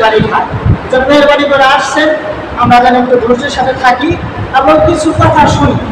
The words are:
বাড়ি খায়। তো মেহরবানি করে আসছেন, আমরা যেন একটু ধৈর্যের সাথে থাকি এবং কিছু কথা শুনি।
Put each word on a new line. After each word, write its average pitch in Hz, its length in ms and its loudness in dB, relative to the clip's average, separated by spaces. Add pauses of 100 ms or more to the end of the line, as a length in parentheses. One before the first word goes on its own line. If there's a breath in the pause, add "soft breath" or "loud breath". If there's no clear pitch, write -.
বাড়ি 220 160 2 (100)
খায়। - 180 -4 (420)
তো - 60 -2 (120)
মেহরবানি 285 440 2
করে 262 140 2 (100)
আসছেন, 302 340 -2 (520)
আমরা 240 220 4
যেন 247 180 2
একটু 247 220 0
ধৈর্যের 247 340 -2
সাথে 254 160 -2 (100)
থাকি 254 280 0 (480)
এবং 311 160 2 (120)
কিছু 330 220 0 (120)
কথা 640 220 4 (120)
শুনি। 285 220 0 (140)